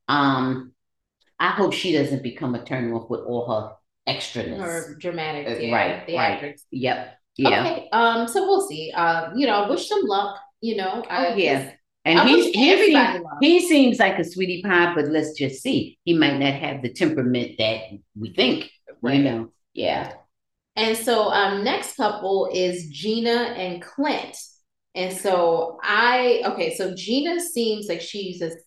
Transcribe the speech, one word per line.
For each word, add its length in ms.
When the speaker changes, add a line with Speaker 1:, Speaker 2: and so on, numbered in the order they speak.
Speaker 1:
um, 640
I 120
hope 220
she 200
doesn't 300
become 320
a 80
turn 300
off 160
with 120
all 300
her 220
extraness. 500
Speaker 2:
Her 380
dramatics, 520
Speaker 1:
Uh, 120
Speaker 2:
yeah, 120
Speaker 1:
right, 400
right. 260
Speaker 2:
theatrics. 200
Speaker 1:
Yep, 460
yeah. 240
Speaker 2:
Okay, 300
um, 360
so 200
we'll 200
see. 280
Uh, 400
you 100
know, 240
wish 200
them 140
luck, 360
you 160
know, 320
Speaker 1:
Oh, 60
Speaker 2:
uh, 200
Speaker 1:
yeah. 300
Speaker 2:
'cause 80
Speaker 1:
And 160
Speaker 2:
I 60
Speaker 1:
he's, 180
Speaker 2:
wish 100
Speaker 1:
he 160
Speaker 2:
everybody 420
Speaker 1:
seems, 120
Speaker 2:
luck. 160
Speaker 1:
he 260
seems 320
like 180
a 60
sweetie 400
pie, 320
but 140
let's 280
just 240
see. 440
He 80
might 260
not 140
have 280
the 120
temperament 640
that 220
we 160
think, 300
you 140
Speaker 2:
Right. 200
Speaker 1:
know? 300
Yeah. 400
Speaker 2:
And 180
so, 360
um, 320
next 340
couple 560
is 360
Gina 420
and 500
Clint. 560
And 220
so 680
I, 640
okay, 300
so 200
Gina 440
seems 480
like 140
she's 400
a 100